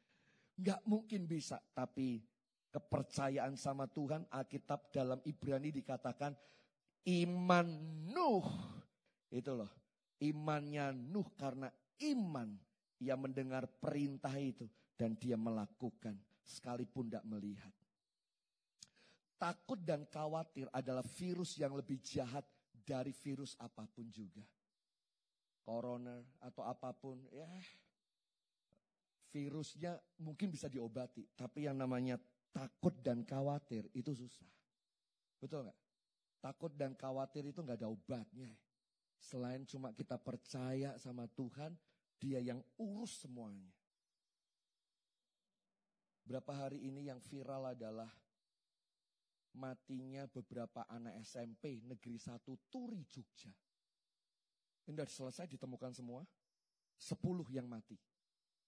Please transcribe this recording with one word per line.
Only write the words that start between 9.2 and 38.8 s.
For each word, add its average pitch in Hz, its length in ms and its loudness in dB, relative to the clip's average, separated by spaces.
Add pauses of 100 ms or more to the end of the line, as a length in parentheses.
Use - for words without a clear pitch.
Itu 123 240 0
loh, 104 140 -2 (500)
imannya 147 720 2
Nuh 143 400 0
karena 135 340 -2 (380)
iman 165 480 4 (480)
ia 127 160 4
mendengar 131 480 2 (160)
perintah 139 560 2
itu 127 320 0 (240)
dan 113 240 2
dia 120 220 4
melakukan 110 760 0 (320)
sekalipun 123 640 -4
tidak 107 160 -4
melihat. 104 480 -4 (1600)
Takut 185 400 0
dan 160 320 2
khawatir 156 640 -2
adalah 127 320 2
virus 180 560 0
yang 139 160 2
lebih 135 240 0
jahat 135 400 0 (320)
dari 131 400 0
virus 135 480 -4
apapun 113 480 -10
juga. 104 320 -10 (1200)
Corona 123 560 -2 (240)
atau 120 240 -8
apapun, 127 640 -6
ya 147 160 -10 (1800)
virusnya 147 640 -4 (320)
mungkin 156 240 0
bisa 156 160 -4
diobati. 123 720 -4
Tapi 143 320 -2
yang 135 80 2
namanya 127 400 4 (320)
takut - 480 2
dan 120 320 2
khawatir 139 640 2
itu 131 240 0
susah. - 320 -12 (880)
Betul 135 320 -6
nggak? - 100 -18 (600)
Takut 143 320 -4
dan 139 240 0
khawatir 135 480 -2
itu 143 160 -6
nggak 123 160 -2
ada 110 160 0
obatnya. 117 560 -6 (720)